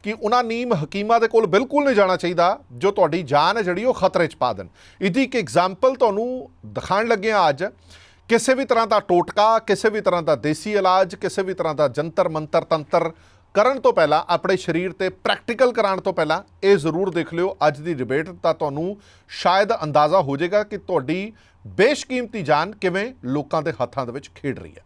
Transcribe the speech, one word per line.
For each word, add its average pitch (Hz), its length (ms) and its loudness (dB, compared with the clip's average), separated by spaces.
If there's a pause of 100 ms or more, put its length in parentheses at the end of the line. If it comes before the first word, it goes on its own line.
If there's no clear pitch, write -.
ਕਿ 208 180 -6
ਉਹਨਾਂ 240 220 0
ਨੀਮ 233 300 -4
ਹਕੀਮਾਂ 202 460 -2
ਦੇ 226 80 2
ਕੋਲ 226 200 2
ਬਿਲਕੁਲ 262 380 2
ਨਹੀਂ 269 100 2
ਜਾਣਾ 185 200 4
ਚਾਹੀਦਾ 175 440 0 (120)
ਜੋ 135 200 0
ਤੁਹਾਡੀ 175 320 2
ਜਾਨ 151 340 2
ਹੈ 233 40 -2
ਜਿਹੜੀ, 180 240 -2
ਉਹ 208 80 2
ਖਤਰੇ 180 340 0
'ਚ - 80 -10
ਪਾ 123 180 -2
ਦੇਣ। 95 140 -12 (340)
ਇਹਦੀ 202 220 0
ਇੱਕ 254 120 -4
ਐਗਜ਼ਾਂਪਲ 185 600 0
ਤੁਹਾਨੂੰ 247 540 -2 (160)
ਦਿਖਾਉਣ 185 420 -2
ਲੱਗੇ 220 240 0
ਹਾਂ 185 180 4
ਅੱਜ। 143 160 -2 (640)
ਕਿਸੇ 233 240 2
ਵੀ 262 120 0
ਤਰ੍ਹਾਂ 226 220 2
ਦਾ 208 120 2
ਟੋਟਕਾ, 208 600 2
ਕਿਸੇ 214 300 0
ਵੀ 214 120 -4
ਤਰ੍ਹਾਂ 175 220 0
ਦਾ 156 120 2
ਦੇਸੀ 151 380 -4
ਇਲਾਜ, 190 420 2
ਕਿਸੇ 190 280 -4
ਵੀ 185 100 -4
ਤਰ੍ਹਾਂ 160 220 -4
ਦਾ 147 120 2
ਜੰਤਰ 160 420 -2
ਮੰਤਰ 156 320 -2
ਤੰਤਰ 165 500 -2 (420)
ਕਰਨ 247 260 2
ਤੋਂ 240 140 4
ਪਹਿਲਾਂ, 156 360 2
ਆਪਣੇ 175 280 0
ਸਰੀਰ 175 340 -4
ਤੇ 185 180 -4
ਪ੍ਰੈਕਟੀਕਲ 233 640 0
ਕਰਾਉਣ 196 300 0
ਤੋਂ 190 120 -4
ਪਹਿਲਾਂ 165 300 0 (200)
ਇਹ 196 140 6
ਜ਼ਰੂਰ 165 320 -2
ਦੇਖ 165 240 -4
ਲਿਓ 180 240 -2 (100)
ਅੱਜ 143 120 0
ਦੀ 165 140 -6
ਡਿਬੇਟ, 131 360 -4 (140)
ਤਾਂ 165 100 2
ਤੁਹਾਨੂੰ 160 440 -6 (320)
ਸ਼ਾਇਦ 190 420 0 (120)
ਅੰਦਾਜ਼ਾ 151 380 2
ਹੋ 139 160 -2
ਜਾਏਗਾ 180 260 0
ਕਿ 208 140 -10
ਤੁਹਾਡੀ 175 560 -4 (340)
ਬੇਸ਼ਕੀਮਤੀ 233 760 -2
ਜਾਨ 151 300 0
ਕਿਵੇਂ 202 420 -4 (120)
ਲੋਕਾਂ 147 360 -4
ਦੇ 151 120 -4 (100)
ਹੱਥਾਂ 127 220 -6
ਦੇ 117 60 -12
ਵਿੱਚ 135 240 -14
ਖੇਡ 131 240 -8
ਰਹੀ 82 120 -18
ਹੈ। - 140 -20